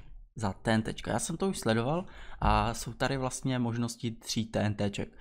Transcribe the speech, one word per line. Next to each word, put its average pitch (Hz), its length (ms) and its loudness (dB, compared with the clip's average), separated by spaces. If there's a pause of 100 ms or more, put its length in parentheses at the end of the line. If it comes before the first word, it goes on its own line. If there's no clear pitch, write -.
(360)
za 104 180 -2
T - 180 0
N 110 100 6
T - 120 -4
čka. - 180 -4
Já 110 80 2
jsem - 180 -2
to 190 120 0
už 185 100 -2
sledoval 120 460 2 (340)
a 107 340 4
jsou - 200 -6
tady 135 240 0
vlastně 127 420 -2
možnosti 117 520 0
tří - 340 -2
T 107 140 0
N 104 160 2
T 104 140 0
ček. - 320 -6